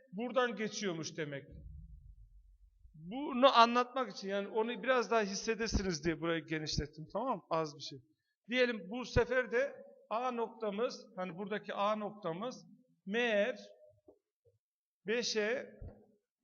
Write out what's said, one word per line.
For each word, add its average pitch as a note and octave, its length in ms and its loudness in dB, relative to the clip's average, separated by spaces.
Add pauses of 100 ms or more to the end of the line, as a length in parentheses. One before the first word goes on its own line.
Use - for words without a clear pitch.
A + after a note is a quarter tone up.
(120)
buradan A#3+ 440 0
geçiyormuş G3 600 -4
demek. C#3+ 300 -6 (1500)
Bunu A#3+ 640 4
anlatmak B3 520 6
için, F#3+ 180 -8
yani G3+ 200 -2
onu A3+ 340 -2
biraz A#3 280 2
daha A3+ 120 4
hissedesiniz G3 840 0
diye D#3+ 160 0
burayı E3 260 0
genişlettim, D#3 640 -4
tamam A3+ 240 0
mı? E3 140 -10
Az D#3+ 260 0
bir C#3 60 -14
şey. C3+ 200 -12 (460)
Diyelim A#3 420 2
bu A#3+ 140 -6
sefer A#3+ 480 2
de C4 360 -2 (220)
A B3 200 0
noktamız, A#3 760 -2 (100)
hani F#3 220 -6
buradaki G3+ 360 -4
A G#3 220 0
noktamız G#3 720 -6 (400)
meğer A3 520 2 (1500)
beşe A3+ 760 -2 (640)